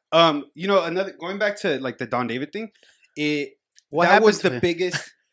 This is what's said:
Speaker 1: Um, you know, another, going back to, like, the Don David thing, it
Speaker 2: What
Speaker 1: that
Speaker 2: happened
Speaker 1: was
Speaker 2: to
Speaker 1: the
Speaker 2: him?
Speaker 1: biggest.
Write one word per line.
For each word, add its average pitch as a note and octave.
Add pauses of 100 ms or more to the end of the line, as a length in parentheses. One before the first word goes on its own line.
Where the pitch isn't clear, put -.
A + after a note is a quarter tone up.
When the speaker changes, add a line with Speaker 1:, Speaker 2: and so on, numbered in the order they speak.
(120)
Speaker 1:
Um, D#3
you F3
know, F#3+
another, F3
going F#3+
back G#3
to, D3+
like, C3
the B2
Don B2
David B2+
thing, G#3+ (460)
it D3 (400)
Speaker 2:
What E3
Speaker 1:
that F3
Speaker 2:
happened A3
Speaker 1:
was G#3
Speaker 2:
to F#3+
Speaker 1:
the B2+
Speaker 2:
him? A#2+
Speaker 1:
biggest. F3 (200)